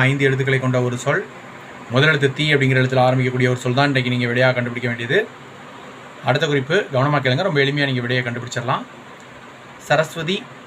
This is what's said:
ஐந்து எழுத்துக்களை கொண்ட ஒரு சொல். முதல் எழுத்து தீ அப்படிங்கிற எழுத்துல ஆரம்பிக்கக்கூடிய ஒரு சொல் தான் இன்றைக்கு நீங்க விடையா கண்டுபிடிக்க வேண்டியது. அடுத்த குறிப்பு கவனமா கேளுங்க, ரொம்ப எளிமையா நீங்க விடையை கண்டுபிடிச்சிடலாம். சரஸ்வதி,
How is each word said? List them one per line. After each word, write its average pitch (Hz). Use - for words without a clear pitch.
ஐந்து 139
எழுத்துக்களை 135
கொண்ட 127
ஒரு 123
சொல். 147
முதல் 135
எழுத்து 143
தீ 151
அப்படிங்கிற 131
எழுத்துல 127
ஆரம்பிக்கக்கூடிய 127
ஒரு 123
சொல் 123
தான் 143
இன்றைக்கு 127
நீங்க 123
விடையா 127
கண்டுபிடிக்க 120
வேண்டியது. 120
அடுத்த 143
குறிப்பு 139
கவனமா 143
கேளுங்க, 131
ரொம்ப 147
எளிமையா 143
நீங்க 123
விடையை 123
கண்டுபிடிச்சிடலாம். 120
சரஸ்வதி, 160